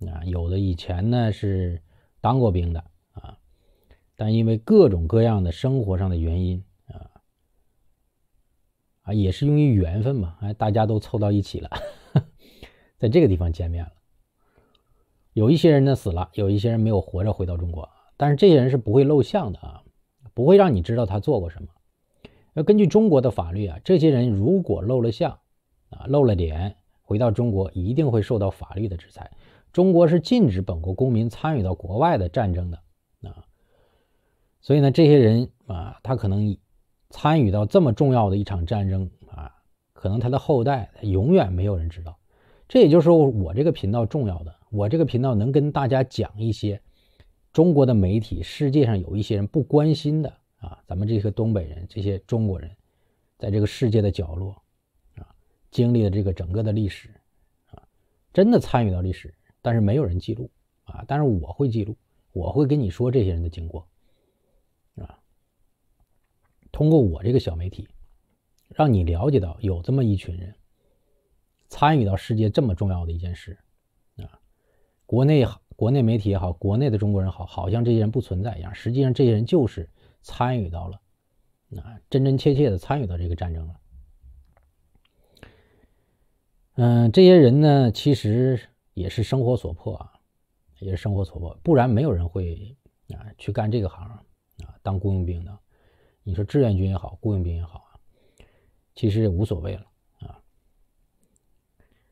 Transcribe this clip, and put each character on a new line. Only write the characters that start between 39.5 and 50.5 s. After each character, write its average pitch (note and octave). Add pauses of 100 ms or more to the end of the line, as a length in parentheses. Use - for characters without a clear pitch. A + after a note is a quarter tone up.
可 -
能 A2
他 A2+
的 C#3
后 C3+
代 B2 (120)
永 G#2
远 D3
没 F2+
有 G2+
人 E2
知 E2+
道。 E2+ (500)
这 B3+
也 F#3+
就 D#3+
是 D#3+
我 B2+
这 B2+
个 E3
频 G2+
道 A#2
重 C#3
要 F2
的， D#2+ (140)
我 G#2
这 B2
个 E3
频 B2
道 C3
能 G#2+
跟 D3
大 C#3+
家 C3
讲 -
一 A2+
些 G#2 (720)
中 E3
国 C#3
的 B2+
媒 G2+
体， E2+
世 C#3+
界 C#3
上 A2
有 F#2
一 G#2
些 G#2
人 G2+
不 D3+
关 D3
心 D3+
的 - (180)